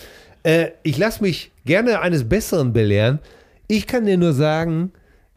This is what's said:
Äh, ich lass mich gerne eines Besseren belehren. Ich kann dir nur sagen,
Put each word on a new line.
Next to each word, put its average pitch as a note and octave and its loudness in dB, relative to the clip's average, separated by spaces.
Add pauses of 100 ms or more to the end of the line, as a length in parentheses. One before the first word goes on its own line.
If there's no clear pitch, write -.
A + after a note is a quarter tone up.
(420)
Äh, E3 2 (140)
ich C3+ -2
lass A3 -2
mich F#3+ -4 (120)
gerne G3+ 2
eines D#3 0
Besseren B2+ 0
belehren. A2 2 (480)
Ich G#3+ -2
kann A#3+ -2
dir G3 2
nur F3 2
sagen, D#3+ -2 (440)